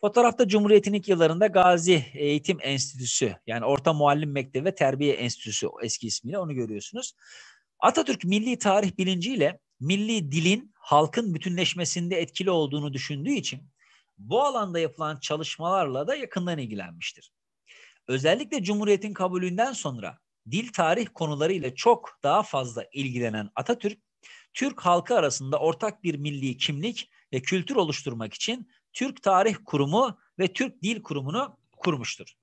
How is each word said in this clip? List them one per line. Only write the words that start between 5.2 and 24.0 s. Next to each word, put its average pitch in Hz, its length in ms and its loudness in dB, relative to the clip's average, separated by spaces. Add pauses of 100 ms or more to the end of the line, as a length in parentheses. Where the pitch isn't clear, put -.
eski 117 240 -6
ismiyle, 127 320 -6
onu 165 160 -6
görüyorsunuz. 117 580 -8 (680)
Atatürk 247 460 2
milli 214 340 0
tarih 196 400 2
bilinciyle 185 600 0 (220)
milli 196 520 0
dilin 180 420 2
halkın 160 600 2
bütünleşmesinde 175 880 -2
etkili 180 300 -4
olduğunu 147 420 -2
düşündüğü 143 400 -6
için 165 300 -6 (560)
bu 139 240 0
alanda 220 360 -2
yapılan 156 380 -4
çalışmalarla 151 920 -2
da 254 80 -2
yakından 180 440 -6
ilgilenmiştir. 98 720 -10 (760)
Özellikle 180 540 0
Cumhuriyet'in 208 520 0
kabulünden 185 580 -2
sonra 113 460 -8 (320)
dil 220 220 -4
tarih 185 420 2
konularıyla 151 600 -2
çok - 480 0
daha 165 200 2
fazla 120 500 -6
ilgilenen 120 640 -4
Atatürk, 208 440 -4 (560)